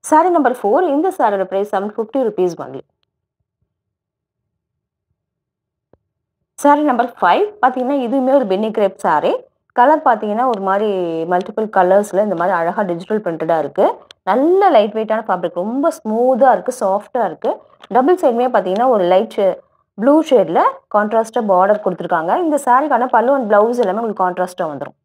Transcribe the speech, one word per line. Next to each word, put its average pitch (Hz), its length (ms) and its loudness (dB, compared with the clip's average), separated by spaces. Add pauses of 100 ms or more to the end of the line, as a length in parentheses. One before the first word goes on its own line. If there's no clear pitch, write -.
சாரி 330 260 4
நம்பர் 254 240 2
ஃபோர், 247 240 2 (120)
இந்த 330 200 0
சாரியோட 202 340 0
பிரைஸ் 196 260 -4
செவன் 208 200 -4
ஃபிஃப்டி 226 320 -4
ருப்பீஸ் 180 260 -2 (120)
only. 131 160 -14 (3750)
Saree 294 260 4
number 247 200 0 (100)
five, 202 240 2 (200)
பாத்தீங்கன்னா 254 420 -2
இதுவுமே 262 320 -2
ஒரு 254 140 2
Benny 214 260 -2
Grape 196 280 -2
saree. 165 260 2 (480)
Color 302 280 4
பாத்தீங்கன்னா 220 460 0
ஒரு 196 160 -6
மாதிரி 208 200 0 (440)
multiple 214 420 -4
கலர்ஸ்ல 196 520 2
இந்த 185 120 -2
மாதிரி 185 200 0
அழகா 175 300 -2
digital 190 360 -6
பிரிண்டடா 165 380 -2
இருக்கு. 143 220 0 (440)
நல்ல 349 460 2
லைட் 214 220 2
வெயிட்டான 220 300 -4
fabric, 175 360 -4
ரொம்ப 277 340 -2
ஸ்மூத்தா 247 580 2
இருக்கு, 185 260 -6
சாஃப்ட்டா 208 480 -2
இருக்கு. 185 220 -6 (440)
Double 311 280 4
சைடுமே 247 320 2
பாத்தீங்கன்னா 190 400 0
ஒரு 190 80 2 (100)
light 220 240 0
ஷே-, 190 180 0 (460)
blue 277 140 4 (140)
ஷேட்ல 196 320 2 (340)
கான்ட்ராஸ்டா 220 560 0
border 202 340 2
கொடுத்துருக்காங்க. 165 460 -4 (140)
இந்த 294 220 -2
சாரிக்கான 254 480 0
பல்லு 233 220 2
and 240 140 -4
பிளவுஸ் 233 340 2
எல்லாமே 190 180 -2
உங்களுக்கு 196 220 -2
கான்ட்ராஸ்டா 180 480 -4
வந்துரும். - 320 -12